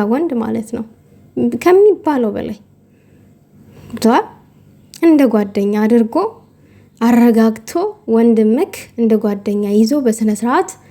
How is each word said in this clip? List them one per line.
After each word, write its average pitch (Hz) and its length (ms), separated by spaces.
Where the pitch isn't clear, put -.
ወንድ 285 300
ማለት 220 360
ነው 233 120
ከሚባለው 339 720
በላይ። 202 260
ገብቶሃል? 240 420
እንደ 320 280
ጓደኛ 202 500
አድርጎ 220 360
አረጋግቶ 226 680
ወንድምክ 226 680
እንደ 226 240
ጓደኛ 208 500
ይዞ 214 320
በስነ 220 320
ስርዓት፣ 247 360